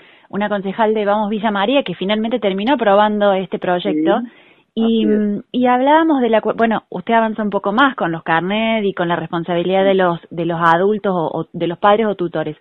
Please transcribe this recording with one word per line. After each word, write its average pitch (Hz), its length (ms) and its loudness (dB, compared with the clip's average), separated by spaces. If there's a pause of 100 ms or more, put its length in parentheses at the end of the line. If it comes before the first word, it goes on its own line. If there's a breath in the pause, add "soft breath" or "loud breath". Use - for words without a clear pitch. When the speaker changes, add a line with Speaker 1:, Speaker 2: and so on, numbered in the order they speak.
(300 soft breath)
Speaker 1:
una 202 200 -4
concejal 208 440 0
de 214 120 0
Vamos 208 240 0
Villa 220 220 -2
María 233 320 0
que 180 120 -6
finalmente 214 440 -2
terminó 202 340 0
aprobando 208 600 4
este 190 240 -4
proyecto. 180 640 0
Speaker 2:
Sí, 240 80 -10 (460 loud breath)
Speaker 1:
Y, 226 300 0
Speaker 2:
así 214 80 2 (240)
es. - 140 -10
Speaker 1:
y 247 160 0
hablábamos 277 540 2
de 233 80 0
la 220 120 2
cu-, - 160 -4
bueno, 220 320 0
usted 185 240 -4
avanza 226 280 0
un 208 80 -2
poco 196 220 -2
más 262 240 2
con 170 160 -2
los 165 120 -6
carnet 208 600 0
y 190 100 -2
con 175 140 -2
la 170 80 0
responsabilidad 175 720 -2
de 196 60 4
Speaker 2:
Sí. 190 60 2
Speaker 1:
los, 175 220 2 (100)
de 165 160 -6
los 170 160 -2
adultos 190 540 2
o, 165 240 -2
o 160 140 -6
de 170 140 -4
los 170 100 -4
padres 214 300 2
o 196 80 -2
tutores, 160 460 -6